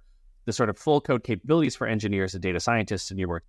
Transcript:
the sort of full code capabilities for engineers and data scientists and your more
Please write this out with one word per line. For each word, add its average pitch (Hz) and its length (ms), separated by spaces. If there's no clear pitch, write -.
the 110 80
sort 113 160
of 104 80
full 147 240
code 123 220
capabilities 135 520
for 117 120
engineers 101 480
and 90 80
data 90 160
scientists 107 500
and 95 100
your 92 80
more 85 220